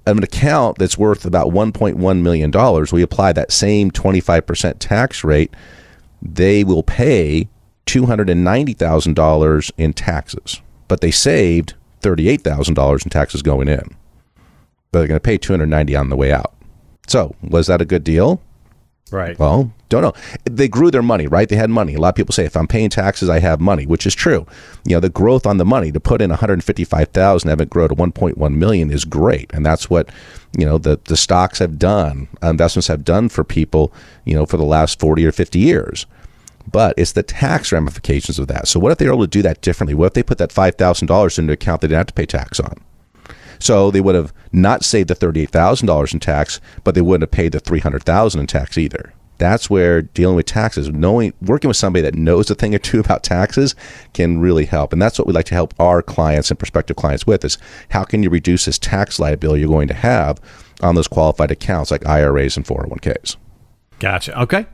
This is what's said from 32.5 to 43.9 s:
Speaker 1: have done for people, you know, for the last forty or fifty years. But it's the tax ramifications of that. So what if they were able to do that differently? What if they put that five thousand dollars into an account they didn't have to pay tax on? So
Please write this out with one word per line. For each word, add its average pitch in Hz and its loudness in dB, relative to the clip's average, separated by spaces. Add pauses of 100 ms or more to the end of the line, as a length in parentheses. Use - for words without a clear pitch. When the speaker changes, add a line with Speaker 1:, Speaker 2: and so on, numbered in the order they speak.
Speaker 1:
have 78 -4
done 104 2
for - -2
people, 78 0 (320)
you 78 -2
know, 76 0
for 87 -2
the 78 2
last 78 2
forty 80 2
or 78 4
fifty - -2
years. - 0 (640)
But 107 2
it's - 0
the - -2
tax - -4
ramifications 71 -2
of 67 -6
that. - -6
So - 0
what 107 4
if 165 -2
they - 2
were 131 2
able 120 2
to 85 0
do 101 0
that - 0
differently? 78 -2
What 80 4
if 95 0
they 120 0
put - -2
that 82 -2
five 95 2
thousand 87 2
dollars 92 2
into 80 0
an 76 0
account 82 -2
they 78 0
didn't 78 0
have - -2
to - -14
pay 85 -4
tax - -6
on? - -10 (760)
So 101 2